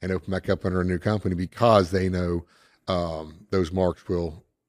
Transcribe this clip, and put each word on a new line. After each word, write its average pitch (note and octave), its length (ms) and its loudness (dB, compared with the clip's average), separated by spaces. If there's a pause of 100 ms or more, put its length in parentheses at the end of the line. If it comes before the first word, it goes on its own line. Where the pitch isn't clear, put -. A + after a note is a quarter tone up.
and F#2 100 -4
open F#2 200 -4
back F#2 180 -4
up F#2 160 0
under F#2 140 0
a F2+ 60 0
new F2+ 140 -2
company G2 360 -2
because F#2+ 560 4
they F#2+ 160 0
know, F2 380 -2 (420)
um, E2 640 -4
those F2+ 220 0
marks F2+ 340 0
will, E2+ 380 -4 (240)